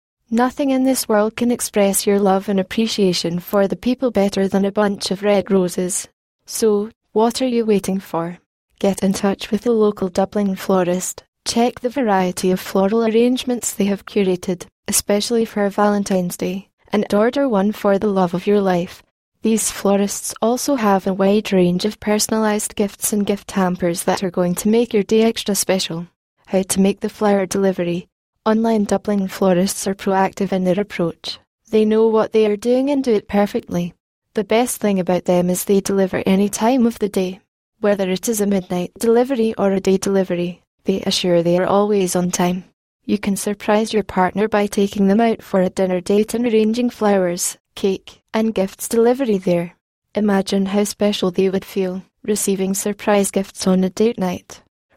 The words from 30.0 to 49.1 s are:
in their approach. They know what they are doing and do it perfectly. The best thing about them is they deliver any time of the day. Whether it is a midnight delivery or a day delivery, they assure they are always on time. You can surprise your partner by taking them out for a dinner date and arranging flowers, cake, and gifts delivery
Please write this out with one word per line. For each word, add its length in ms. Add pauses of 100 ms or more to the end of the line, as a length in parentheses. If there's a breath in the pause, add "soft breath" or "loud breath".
in 140
their 160
approach. 580 (320)
They 140
know 220
what 260
they 140
are 100
doing 320
and 160
do 80
it 160
perfectly. 640 (400)
The 120
best 360
thing 180
about 280
them 240
is 120
they 180
deliver 440
any 240
time 380
of 120
the 120
day. 300 (400)
Whether 280
it 220
is 100
a 60
midnight 520
delivery 600
or 140
a 80
day 180
delivery, 640 (220)
they 180
assure 400
they 160
are 80
always 500
on 140
time. 340 (400)
You 140
can 180
surprise 560
your 120
partner 440
by 200
taking 380
them 140
out 220
for 180
a 80
dinner 320
date 320
and 140
arranging 420
flowers, 720 (160)
cake, 480 (100)
and 220
gifts 340
delivery 480